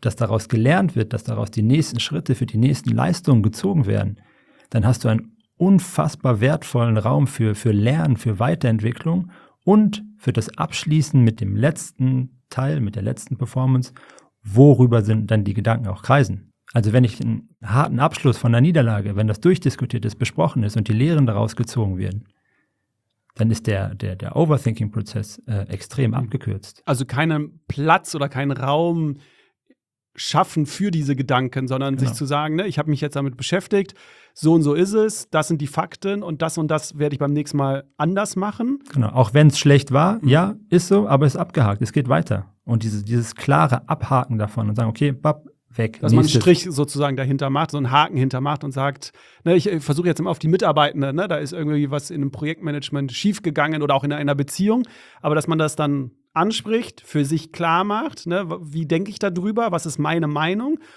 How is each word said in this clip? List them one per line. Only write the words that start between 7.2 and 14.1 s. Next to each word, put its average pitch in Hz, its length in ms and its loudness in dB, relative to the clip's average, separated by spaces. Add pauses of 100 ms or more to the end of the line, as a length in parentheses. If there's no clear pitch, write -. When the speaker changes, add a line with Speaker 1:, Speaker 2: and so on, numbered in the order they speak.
Speaker 1:
für, 110 280 0
für 110 180 0
Lernen, 127 440 2
für 104 220 -2
Weiterentwicklung 135 920 0 (320)
und 208 420 4 (120)
für - 160 -4
das - 240 -4
Abschließen 151 680 2
mit 110 200 2
dem 98 120 -2
letzten 127 800 -2 (160)
Teil, 139 320 -4
mit 104 140 -4
der 98 80 -6
letzten 123 340 -6
Performance, 127 560 0 (520)